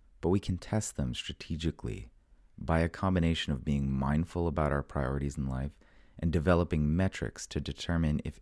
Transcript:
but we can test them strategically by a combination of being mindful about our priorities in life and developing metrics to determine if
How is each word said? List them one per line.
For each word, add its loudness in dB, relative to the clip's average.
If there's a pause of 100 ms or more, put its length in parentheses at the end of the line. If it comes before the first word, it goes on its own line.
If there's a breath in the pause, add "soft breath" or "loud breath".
(200)
but 0
we 6
can -2
test -4
them -2
strategically -6 (480)
by 2
a 4
combination 2
of -4
being 0
mindful 0
about 2
our 0
priorities -2
in -2
life -4 (480 loud breath)
and 2
developing 4
metrics -2
to -6
determine 0
if -8